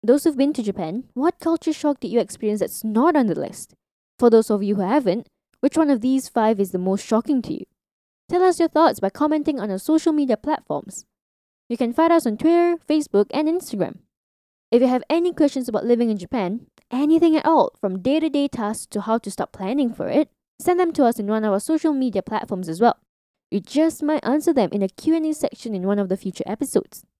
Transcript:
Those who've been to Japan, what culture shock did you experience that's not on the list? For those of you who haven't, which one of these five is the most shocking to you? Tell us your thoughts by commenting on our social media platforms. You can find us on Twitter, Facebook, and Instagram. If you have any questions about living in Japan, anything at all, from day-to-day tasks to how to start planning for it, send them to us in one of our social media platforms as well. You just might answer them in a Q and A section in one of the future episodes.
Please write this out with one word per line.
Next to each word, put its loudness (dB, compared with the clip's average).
Those 2
who've 2
been 2
to -6
Japan, -6
what -2
culture -2
shock -2
did -8
you 2
experience -4
that's -6
not 2
on 4
the 0
list? -10
For 6
those 6
of 0
you 0
who -2
haven't, 0
which 0
one 2
of 2
these 0
five 2
is 0
the -2
most -2
shocking 0
to -8
you? -10
Tell 2
us 4
your 2
thoughts 2
by -2
commenting -2
on -6
our -4
social 0
media 0
platforms. -6
You -4
can -2
find 4
us 4
on -2
Twitter, 2
Facebook, 2
and 0
Instagram. -4
If 6
you 4
have 0
any 0
questions 0
about -2
living 2
in -2
Japan, -6
anything 2
at -2
all, 4
from -4
day-to-day 0
tasks -6
to -6
how 0
to -8
start -8
planning -2
for -6
it, 0
send 0
them 0
to 4
us 2
in -4
one -2
of 2
our 0
social -2
media -2
platforms -6
as -6
well. 4
You -2
just -2
might -2
answer 0
them 2
in -2
a -2
Q -2
and -2
A -2
section -6
in -4
one 0
of -2
the 0
future -8
episodes. -4